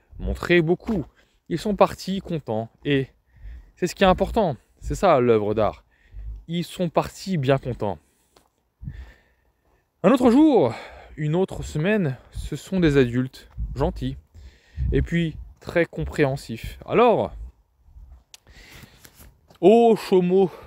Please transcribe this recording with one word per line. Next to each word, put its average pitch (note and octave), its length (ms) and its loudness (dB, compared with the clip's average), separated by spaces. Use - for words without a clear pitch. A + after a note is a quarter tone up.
montré E3+ 440 0
beaucoup. F3 420 -2
Ils F3 80 -4
sont G#3 180 -4
partis F#3+ 440 0
contents. A#2+ 500 -8
Et C3+ 220 0
c'est F#3 100 -4
ce - 80 -6
qui G3+ 100 0
est - 20 6
important. F#3 500 0
C'est - 160 -8
ça, D#3+ 260 4
l'œuvre A2 320 2
d'art. G#2 320 -2
Ils E3 160 -6
sont - 240 -6
partis F3 480 -4
bien C3+ 220 0
contents. G#2 400 -8
Un F#3 80 6
autre B3+ 200 4
jour, A#3 420 6
une D3+ 160 -4
autre F3+ 280 -2
semaine, D#3+ 540 -2
ce - 260 -10
sont F#3+ 240 -6
des D3+ 160 4
adultes B2+ 540 0
gentils C3+ 400 -4
et C#3 100 0
puis E3 340 -4
très - 240 0
compréhensifs. C#3 1040 -4
Alors, « F3 460 2
Oh, A3+ 340 8
Chomo, F#3 560 2